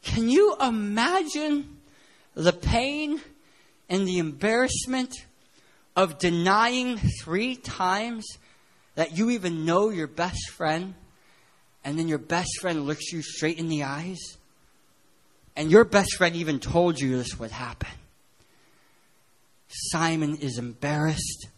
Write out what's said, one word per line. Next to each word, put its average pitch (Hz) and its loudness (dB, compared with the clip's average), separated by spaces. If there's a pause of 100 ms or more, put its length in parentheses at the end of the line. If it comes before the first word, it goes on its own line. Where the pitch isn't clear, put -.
Can 226 0
you 392 6
imagine 285 0 (560)
the 165 4
pain 285 0 (680)
and 190 0
the 180 0
embarrassment 240 0 (800)
of 180 2
denying 214 2 (240)
three 220 -2
times 214 -4 (680)
that 160 -2
you 226 4
even 175 -2
know 185 4
your 165 -4
best - -6
friend, 175 -2 (920)
and 143 -4
then 165 0
your 151 0
best 170 -2 (100)
friend 160 -2
looks 151 -6
you 165 -6
straight 160 -4
in 165 -4
the 151 -2
eyes, 160 -8 (1400)
and 156 0
your 220 12
best 196 2
friend 170 2
even 156 -2
told 170 2
you 131 0
this 123 -6
would 113 -10
happen? - -10 (1800)
Simon 156 -2
is 135 -6
embarrassed. 147 -4